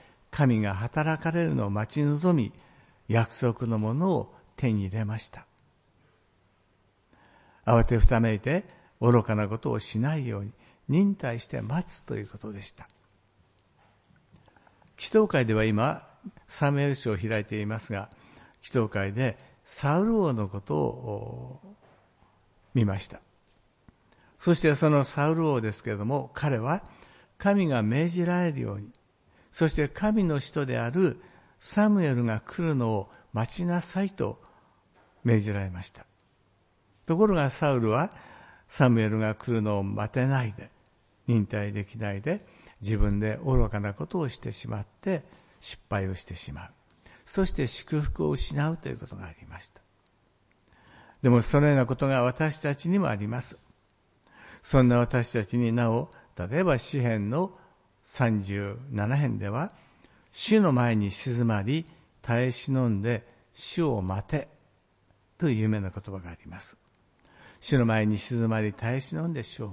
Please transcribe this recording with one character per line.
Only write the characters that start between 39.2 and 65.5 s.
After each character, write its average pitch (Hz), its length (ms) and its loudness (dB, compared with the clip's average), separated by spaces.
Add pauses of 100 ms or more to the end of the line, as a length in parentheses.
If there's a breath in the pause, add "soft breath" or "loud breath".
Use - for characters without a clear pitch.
来 - 180 -6
る 113 100 2
の 104 160 0
を 98 40 -2
待 104 300 -4
て 127 140 0
な 135 180 2
い 107 80 -6
で、 - 180 -16 (560)
忍 113 200 4
耐 104 260 -4
で 104 120 -4
き - 140 -16
な 104 140 -4
い 98 80 -6
で、 165 240 -4 (360 loud breath)
自 107 180 -2
分 104 220 4
で 107 240 -2
愚 123 260 4
か 104 100 -4
な 101 140 -4
こ 151 120 -8
と - 120 -4
を 147 100 -2
し 117 100 -10
て - 120 -10
し 110 180 -12
ま 107 120 -6
っ 104 60 -10 (160)
て、 180 200 -2 (380 loud breath)
失 - 280 -12
敗 98 200 -2
を 95 60 -4
し - 100 -12
て 85 100 -12
し - 180 -12
ま - 140 -14
う。 - 40 -20 (540 loud breath)
そ - 200 -2
し 180 80 -2
て - 140 -2
祝 - 340 -4
福 151 260 -2
を 151 40 0
失 143 400 -2
う 165 60 -4
と 139 120 -12
い 135 40 -6
う - 60 -10
こ - 80 -16
と - 80 -16
が 92 120 -12
あ 82 140 -14
り - 60 -20
ま - 140 -16
し - 80 -20
た。 - 120 -20 (1400 loud breath)
で 127 80 6
も 120 120 8
そ 143 180 2
の 147 80 6
よ 147 60 6
う - 20 6
な 127 100 4
こ 127 80 -2
と 135 140 0
が 135 140 2
私 143 360 0
た 143 160 -4
ち 143 140 -8
に 185 100 2
も 175 100 0
あ 117 60 -2
り 104 140 -4
ま 120 120 -6
す。 - 180 -10 (1040 loud breath)
そ 135 200 4
ん 123 60 8
な 120 100 6
私 120 340 0
た 110 120 0
ち - 120 -6
に 117 160 0
な 117 200 2
お、 127 180 -2 (260 loud breath)
例 95 220 -4
え 190 60 2
ば 147 140 2
詩 - 220 -4
編 110 300 0
の 180 260 -4 (460 loud breath)
三 113 380 0
十 101 360 -4 (140)
七 110 260 -2
編 123 220 0
で 101 100 -6
は、 131 240 -6 (600 soft breath)
「主 - 280 2
の 180 120 6
前 120 240 4
に 101 140 0
静 120 340 -2
ま 110 180 2
り、 147 240 -2 (360 soft breath)
耐 120 260 0
え 127 40 -2
忍 131 360 0
ん 101 140 0
で 113 240 -4 (280 soft breath)
主 - 300 -4
を 117 180 0
待 92 240 -4
て」 143 220 -4 (880)
と 170 100 0
い 135 40 2